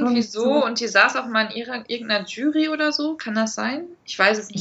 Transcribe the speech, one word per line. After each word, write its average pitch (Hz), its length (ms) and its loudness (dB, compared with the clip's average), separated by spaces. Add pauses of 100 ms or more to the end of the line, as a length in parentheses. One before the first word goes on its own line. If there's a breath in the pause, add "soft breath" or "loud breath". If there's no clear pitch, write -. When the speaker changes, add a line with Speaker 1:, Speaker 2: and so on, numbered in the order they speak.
Speaker 1:
Irgendwie 240 160 4
Speaker 2:
so. 214 220 -4
Speaker 1:
so. 277 200 4
Speaker 2:
Und 226 160 -2
die 233 80 -2
saß 220 280 4
auch 240 100 -4
mal 220 240 0
in - 60 -10
ihrer, 233 320 -8
irgendeiner 220 360 -2
Jury 302 460 0
oder 302 220 0
so. 302 240 -2
Kann 226 180 -6
das 220 200 0
sein? 247 280 -4 (240)
Ich - 120 -10
weiß 208 200 4
es 208 100 -10
nicht 196 120 -10